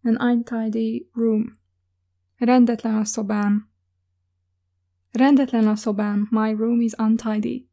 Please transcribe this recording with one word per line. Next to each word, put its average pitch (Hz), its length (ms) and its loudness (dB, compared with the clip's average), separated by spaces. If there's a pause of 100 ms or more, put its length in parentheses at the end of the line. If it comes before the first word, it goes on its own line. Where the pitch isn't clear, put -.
An 233 140 0 (140)
untidy 226 800 -4
room. 226 460 -2 (760)
Rendetlen 240 580 2
a 214 100 0
szobám. 208 640 -2 (1400)
Rendetlen 254 580 4
a 214 60 2
szobám. 208 560 -2
My 220 220 0
room 226 280 0
is 226 180 0
untidy. 220 760 -2